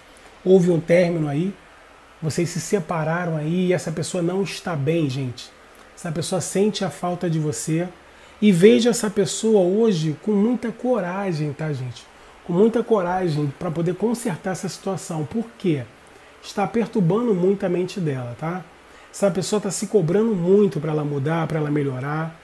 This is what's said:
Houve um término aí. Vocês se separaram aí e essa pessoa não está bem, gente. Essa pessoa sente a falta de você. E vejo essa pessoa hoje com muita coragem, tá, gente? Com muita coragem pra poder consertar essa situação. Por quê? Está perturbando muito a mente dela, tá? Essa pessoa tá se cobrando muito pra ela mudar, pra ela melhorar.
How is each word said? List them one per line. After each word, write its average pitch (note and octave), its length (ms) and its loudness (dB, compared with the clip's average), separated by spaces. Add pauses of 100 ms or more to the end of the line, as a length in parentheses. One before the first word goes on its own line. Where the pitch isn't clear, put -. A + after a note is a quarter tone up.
(440)
Houve F#3 280 6
um E3 80 2
término E3+ 480 2
aí. D#3+ 260 -2 (680)
Vocês D#3+ 280 -2
se - 120 -6
separaram E3+ 720 -2
aí E3+ 320 0
e F3+ 60 4
essa E3+ 180 -2
pessoa E3 320 -4
não F3+ 180 0
está - 320 -6
bem, D#3 360 0
gente. B2+ 420 -8 (420)
Essa E3 200 -10
pessoa E3+ 260 -4
sente G3+ 460 0
a F3 40 -2
falta F3 400 -4
de D#3+ 100 0
você. D#3 500 -2 (520)
E G#3 100 8
vejo A3 380 8
essa A3 200 0
pessoa G#3 520 2
hoje F3+ 600 2
com G#3+ 100 -2
muita A3 400 0
coragem, F#3 840 -2
tá, D#3 180 -6
gente? B2+ 340 -8 (400)
Com F3+ 80 -4
muita A3 300 4
coragem F3 720 0
pra C#3 140 -6
poder E3+ 240 -2
consertar G3+ 560 -4
essa F3 180 -6
situação. E3 560 -8
Por A3 200 -6 (120)
quê? D3 260 -2 (600)
Está G3 240 -4
perturbando G#3+ 680 0
muito F#3+ 320 0
a F#3 40 0
mente F3+ 300 -2
dela, C3 380 -4
tá? E3+ 260 -6 (480)
Essa G3+ 200 0
pessoa F#3+ 300 -2
tá G3 100 -4
se G3 160 -6
cobrando G#3 480 2
muito F#3 440 4
pra D#3 120 -4
ela D3+ 120 -2
mudar, D3 440 -2
pra D#3+ 100 -4
ela D3 140 -2
melhorar. D3 720 -4